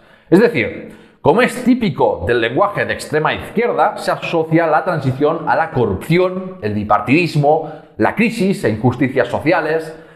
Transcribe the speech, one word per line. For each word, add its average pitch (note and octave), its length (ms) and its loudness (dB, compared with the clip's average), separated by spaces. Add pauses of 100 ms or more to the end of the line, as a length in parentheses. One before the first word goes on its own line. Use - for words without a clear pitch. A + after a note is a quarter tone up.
(300)
Es E3 100 6
decir, - 840 -2
como E3+ 200 4
es - 220 0
típico C#3 640 2
del A#2 120 2
lenguaje B2 460 0
de G#2 80 -4
extrema D3 400 -2
izquierda, F#3+ 640 -2
se - 140 -4
asocia D#3+ 560 0
la D#3 160 2
transición D3 680 -2
a A#2+ 60 2
la D#3 160 -2
corrupción, E3+ 880 0
el G#2 140 -4
bipartidismo, C#3 960 0 (260)
la G#2 160 2
crisis G3 520 0
e A#2 40 2
injusticias B2 580 0
sociales, D#3 720 -2 (160)